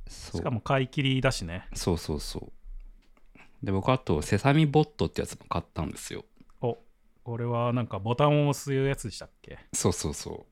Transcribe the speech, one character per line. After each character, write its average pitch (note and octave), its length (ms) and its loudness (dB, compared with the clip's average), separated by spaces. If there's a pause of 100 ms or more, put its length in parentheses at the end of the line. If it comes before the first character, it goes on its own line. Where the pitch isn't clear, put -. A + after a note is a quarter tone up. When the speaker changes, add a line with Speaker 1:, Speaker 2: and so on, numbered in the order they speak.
Speaker 1:
そ - 300 -10
う。 - 20 -2
Speaker 2:
し - 20 -6
か D3+ 80 -4
も A2+ 100 -2
買 C3+ 240 0
い B2+ 40 -4
切 C#3+ 160 -2
り C3+ 160 2
だ E3 100 4
し - 120 -4
ね。 E2 320 -8
Speaker 1:
そ - 180 0
う E2 60 2
そ - 160 -4
う C#2+ 60 -4
そ - 320 -10 (840)
う。 - 0 - (280)
で、 G#2+ 60 -2
僕 G2 220 2
あ C3 60 4
と D#2 220 2
セ G2+ 180 2
サ C#3 140 4
ミ D#3 140 6
ボ D3+ 160 4
ッ - 20 2
ト - 220 -2
っ D#2 40 -4
て - 100 -2
や - 80 -4
つ - 100 -14
も - 100 -20
買 E2 140 -2
っ - 100 -18
た E2 120 -4
ん - 80 -4
で - 40 -14
す - 160 -12
よ。 - 120 -10 (360)
Speaker 2:
お、 A#2+ 160 0 (460)
こ A#2 140 -8
れ A#2+ 80 -4
は A#2+ 280 2
な B2 100 2
ん A2+ 40 -2
か G2 140 -6
ボ A2+ 160 0
タ D3 80 4
ン D3 220 6
を - 20 4
押 C3+ 120 0
す C#3 140 -2
や C3+ 220 2
つ - 80 -10
で G#2+ 80 -6
し - 60 -12
た - 80 -12
っ - 40 -20 (120)
け？ - 180 -16 (120)
Speaker 1:
そ - 180 2
う - 20 0
そ - 180 -2
う C#2+ 40 -6
そ - 380 -10